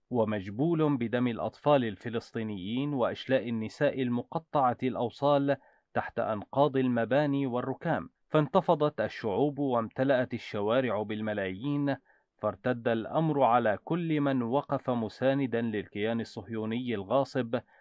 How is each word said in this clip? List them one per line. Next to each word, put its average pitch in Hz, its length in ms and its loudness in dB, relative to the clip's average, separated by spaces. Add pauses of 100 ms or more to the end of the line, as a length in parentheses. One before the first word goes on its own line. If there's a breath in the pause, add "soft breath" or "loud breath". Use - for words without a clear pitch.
(100)
ومجبول 123 840 2
بدم 120 300 0
الأطفال 120 580 2
الفلسطينيين 110 1120 -4
وإشلاء 120 540 0
النساء 120 540 -2
المقطعة 123 800 -2
الأوصال 135 720 0 (380 soft breath)
تحت - 240 -4
أنقاض 113 580 0
المباني 131 680 2
والركام. 123 640 -4 (180)
فانتفضت 151 720 2
الشعوب 113 580 0
وامتلأت 127 760 0
الشوارع 110 680 0
بالملايين، 107 960 -2 (420 soft breath)
فارتد 117 500 -2
الأمر 139 540 2
على 117 420 4
كل 160 360 0
من 135 220 2
وقف 135 480 -2
مساندا 123 720 0
للكيان 110 600 -2
الصهيوني 110 760 -6
الغاصب، 120 640 -2 (220 soft breath)